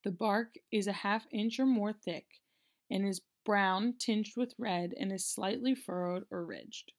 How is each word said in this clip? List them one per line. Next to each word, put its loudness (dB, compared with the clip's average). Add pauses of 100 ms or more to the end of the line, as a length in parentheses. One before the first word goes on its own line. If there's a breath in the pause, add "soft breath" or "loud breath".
The -2
bark 0 (140)
is 0
a 0
half -2
inch -2
or 4
more 2
thick -8 (480)
and 2
is -2 (240)
brown 4
tinged 0
with -2
red -2
and -2
is -4
slightly 0
furrowed -2
or -4
ridged. -12